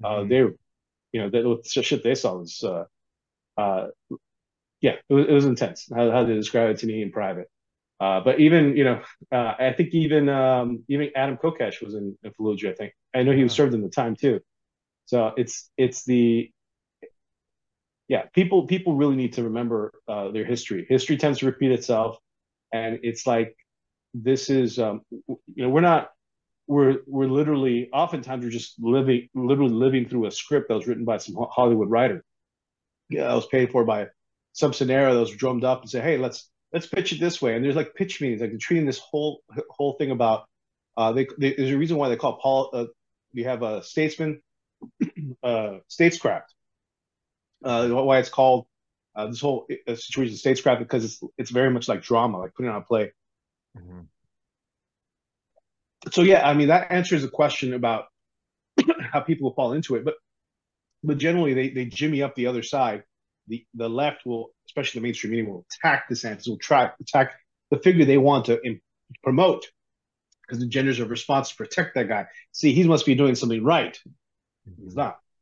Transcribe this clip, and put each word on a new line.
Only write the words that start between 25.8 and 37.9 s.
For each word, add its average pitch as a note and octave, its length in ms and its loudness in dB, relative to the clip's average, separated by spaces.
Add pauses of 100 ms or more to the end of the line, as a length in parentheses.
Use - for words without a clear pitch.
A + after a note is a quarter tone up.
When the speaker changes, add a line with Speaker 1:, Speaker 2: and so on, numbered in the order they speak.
Speaker 1:
not, E3+ 300 4 (560)
we're, C#3 300 4 (100)
we're C3+ 220 -2
literally, C3 640 0
oftentimes C3 520 -4
we're A#2 60 -6
just A#2 300 -10
living, B2 540 2
literally C3 380 2
living B2 360 2
through A#2 180 -2
a G2+ 40 -4
script - 380 -4
that A2+ 60 -2
was G#2 120 -4
written A#2 180 -4
by A2 140 -2
some F#2+ 180 -14
Ho-, A#2+ 140 -6
Hollywood A2+ 400 2
writer. A#2 340 0 (840)
Yeah, C3+ 200 -4
that A#2+ 60 0
was A#2 120 0
paid B2+ 240 2
for A#2+ 140 2
by G#2 240 -2 (440)
some D3 200 0
scenario C3 420 2
that A#2+ 60 4
was G#2+ 100 0
drummed B2 320 -4
up B2+ 200 0
and G#2+ 80 -18
say, B2 100 -4
"Hey, D3+ 160 0
let's, - 340 -8 (220)
let's E3+ 140 -6
pitch - 260 -4
it D3+ 80 -8
this E3+ 220 -2
way." A#2 120 0
And A#2 80 -2
there's, C#3 140 0
like, D#3 180 -4